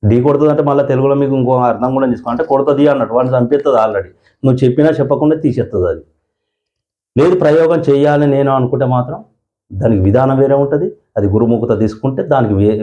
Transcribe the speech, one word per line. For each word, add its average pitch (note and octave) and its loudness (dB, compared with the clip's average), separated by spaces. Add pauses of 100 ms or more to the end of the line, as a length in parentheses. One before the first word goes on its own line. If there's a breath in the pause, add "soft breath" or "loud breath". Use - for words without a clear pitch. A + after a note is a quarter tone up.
ఢీ G#2+ 4
కొడుతుంది D3 2
అంటే D3+ 0
మళ్ళీ C#3+ 0
తెలుగులో C3+ 0
మీకు C#3 -2
ఇంకో B2+ 0 (100)
అర్థం B2 -2
కూడా C3+ -2
తీసుకో, A#2+ -6
అంటే A#2+ -4
కొడుతుంది C#3 0
అన్నట్టు, B2+ 0
వాడిని B2 0
చంపేస్తుంది C3 0
already. G#2+ -2 (340)
నువ్వు C3 2
చెప్పినా C#3 2
చెప్పకుండా C#3+ 0
తీసేస్తుంది G#2 -2
అది. D#2+ -8 (1120)
లేదు E3+ 4
ప్రయోగం D#3+ 2
చేయాలి D3 2
నేను C#3 0
అనుకుంటే B2+ -2
మాత్రం B2 -4 (520)
దానికి G2+ 0
విధానం C3 2
వేరే C#3 2
ఉంటుంది. D3 -2 (280)
అది G2+ -2
గురుముఖత A2+ 0
తీసుకుంటే C3 -4
దానికి C3 0
వే-, G#2 0